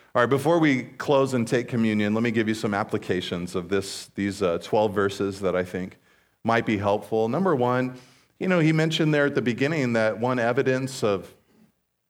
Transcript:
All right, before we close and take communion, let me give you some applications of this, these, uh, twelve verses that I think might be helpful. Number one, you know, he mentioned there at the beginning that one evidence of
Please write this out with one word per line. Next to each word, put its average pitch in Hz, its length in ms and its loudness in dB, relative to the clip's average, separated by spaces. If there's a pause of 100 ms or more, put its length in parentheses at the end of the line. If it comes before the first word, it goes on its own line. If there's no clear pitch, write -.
(140)
All 123 80 4
right, 120 60 2
before 139 300 2
we 139 240 2
close 135 500 0
and 117 140 0
take 120 220 -2
communion, 107 440 0
let 113 100 0
me 120 80 0
give 107 180 0
you 110 60 0
some 110 200 -2
applications 92 800 -4
of 87 140 -6
this, - 460 -4
these, 101 280 -2
uh, 85 200 0
twelve 107 320 0
verses 98 460 -2
that 90 140 -2
I 90 80 0
think 92 360 -8 (440)
might 117 240 2
be 113 100 2
helpful. 107 520 0
Number 165 260 0
one, 127 420 0 (420)
you 185 100 -4
know, 185 100 2
he 160 140 4
mentioned 160 420 2
there 143 120 4
at 143 80 -2
the 135 80 0
beginning 127 500 0
that 110 260 2
one 127 200 0
evidence 131 640 0
of 98 280 0 (760)